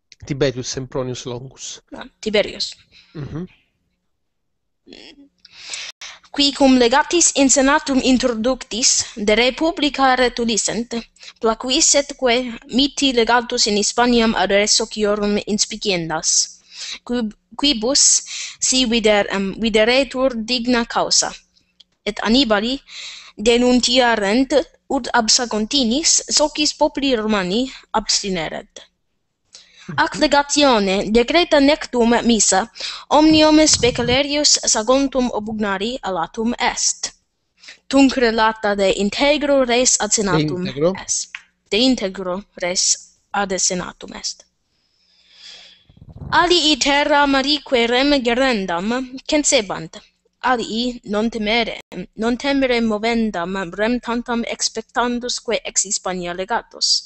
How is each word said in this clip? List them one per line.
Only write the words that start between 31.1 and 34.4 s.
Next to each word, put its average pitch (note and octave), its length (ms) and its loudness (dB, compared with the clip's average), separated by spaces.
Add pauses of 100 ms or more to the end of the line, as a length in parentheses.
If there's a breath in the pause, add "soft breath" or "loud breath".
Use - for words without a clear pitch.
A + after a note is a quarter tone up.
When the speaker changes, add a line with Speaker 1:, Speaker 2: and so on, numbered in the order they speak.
Speaker 2:
decreta D4 480 4
nectum B3 640 2
missa G3+ 380 2 (480 loud breath)
omnium D#4 580 6
specularius C4 960 2